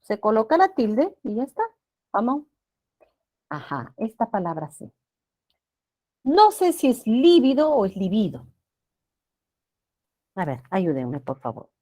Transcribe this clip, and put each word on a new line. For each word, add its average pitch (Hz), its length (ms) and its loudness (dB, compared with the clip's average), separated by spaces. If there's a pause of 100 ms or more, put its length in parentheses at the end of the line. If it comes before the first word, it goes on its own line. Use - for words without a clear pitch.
Se - 200 -8
coloca 220 360 0
la 381 180 2
tilde 240 480 0
y 208 140 -8
ya 240 80 -4
está. - 180 -8 (500)
Jamón. 254 360 -2 (1000)
Ajá, 139 480 -10
esta 226 340 -6
palabra 165 400 -6
sí. - 220 -20 (1300)
No 381 260 6
sé 370 220 0
si 302 160 0
es 240 180 0
lívido 269 640 4
o 269 140 2
es 190 120 -4
libido. 190 500 -2 (1900)
A 190 80 -4
ver, 131 260 -6
ayúdenme, 143 500 -2
por 131 200 -10
favor. 117 300 -10 (120)